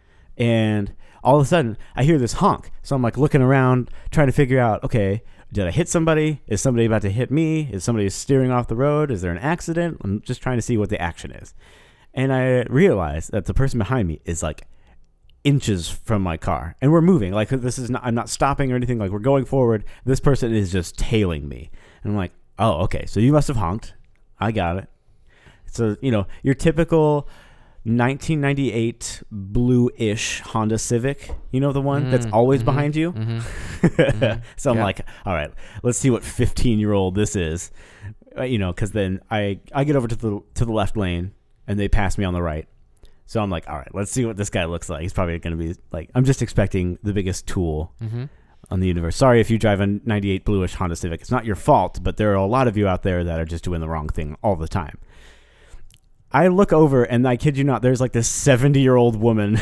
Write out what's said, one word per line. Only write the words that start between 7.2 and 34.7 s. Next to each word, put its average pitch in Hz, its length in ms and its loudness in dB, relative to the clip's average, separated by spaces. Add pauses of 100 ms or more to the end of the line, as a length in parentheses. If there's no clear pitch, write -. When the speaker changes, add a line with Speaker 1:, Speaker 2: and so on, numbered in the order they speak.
Speaker 1:
me? 156 420 0
Is 98 120 -6
somebody 107 260 0
steering 131 400 2
off 123 180 0
the 117 80 -4
road? 147 340 0
Is 95 120 -4
there 87 100 -2
an 87 60 -4
accident?" 165 640 -4
I'm 98 180 -2
just - 200 -8
trying 127 160 -2
to 107 40 0
see 123 140 -2
what 104 140 0
the 104 100 -4
action 85 320 -8
is. - 220 -18 (600)
And 135 180 0
I 127 320 2
realize 101 640 2
that 101 180 -4
the 104 80 -2
person 127 240 2
behind 110 300 0
me 78 160 -6
is, 85 180 -6
like, 78 240 -6 (800)
inches 110 440 0
from - 340 -2
my 85 140 -2
car, 82 440 -6
and 139 120 4
we're 165 80 6
moving. 151 320 4
Like, 107 160 0
this 123 300 -4
is 123 120 -6
not, 127 140 -4
I'm 120 100 0
not 113 140 -2
stopping 139 440 0
or 123 40 0
anything. 123 220 -2
Like, 98 120 -2
we're 104 80 -4
going 135 260 2
forward. 117 400 2 (200)
This 131 160 2
person 120 340 2
is 101 160 2
just 90 280 -4
tailing 85 500 0
me, 62 220 -14 (340)
and 104 80 -4
I'm 104 40 -2
like, 95 160 -4 (280)
"Oh, 95 240 2
okay. - 220 -2
So - 140 -4
you 123 120 6
must 151 160 4
have 139 80 0
honked. 101 380 -4 (440)
I 107 140 -2
got 90 260 -2
it." - 100 -12 (760)
So, 110 340 -2
you 135 120 -2
know, 104 140 0 (160)
your 135 120 2
typical 151 760 2 (560)
nineteen 131 560 0
ninety-eight 120 840 -2 (100)
blue-ish 113 1120 0
Honda 110 360 -2
Civic, 123 560 -4 (160)
you 127 80 -2
know, 139 140 0
the 139 80 -2
one 139 320 -2
that's 120 140 2
Speaker 2:
Mm, 110 60 -6
Speaker 1:
always 127 280 4
Speaker 2:
mm-hmm, 113 60 -2
Speaker 1:
behind 147 280 0
you. 165 180 -2
Speaker 2:
mm-hmm, 113 260 -4
Speaker 1:
<laughs> - 480 -4
Speaker 2:
mm-hmm. 113 540 0 (160)
Speaker 1:
So - 140 -2